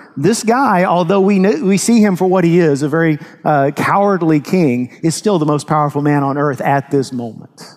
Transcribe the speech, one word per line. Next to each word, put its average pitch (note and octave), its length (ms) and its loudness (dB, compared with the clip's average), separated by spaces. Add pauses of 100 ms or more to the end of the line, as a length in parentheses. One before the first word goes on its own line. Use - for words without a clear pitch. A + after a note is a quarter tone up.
(160)
this F#3+ 280 -2
guy, A3 400 2
although F3+ 360 0
we F#3+ 200 2
kn-, A3 260 0
we F#3+ 120 2
see A#3 220 2
him G#3 140 4
for F3 120 -2
what F#3 180 2
he E3+ 160 4
is, D3 240 2
a D3 40 -2
very, D#3+ 300 0 (260)
uh, D3 300 2
cowardly E3+ 640 0
king, B2 540 -2 (100)
is D#3+ 140 -2
still G3 240 0
the D#3 40 -2
most D3 220 -2
powerful D3 340 -2
man D3 220 0
on C#3 160 -4
earth C#3+ 220 -2
at C#3 320 -2
this C3+ 200 -2
moment. A#2+ 480 -12 (160)